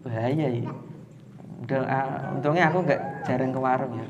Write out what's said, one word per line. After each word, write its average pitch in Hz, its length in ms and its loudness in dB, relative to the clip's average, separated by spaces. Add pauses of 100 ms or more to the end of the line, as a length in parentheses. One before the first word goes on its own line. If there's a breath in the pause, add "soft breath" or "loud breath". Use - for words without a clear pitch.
Bahaya 131 440 0
ya. 120 240 -2 (960)
Udah, 135 160 2
ah, 135 480 -2
untungnya 151 400 4
aku 180 160 2
nggak 143 140 4 (260)
jarang 131 240 2
ke 131 80 -2
warung 131 400 2
ya. 113 100 -8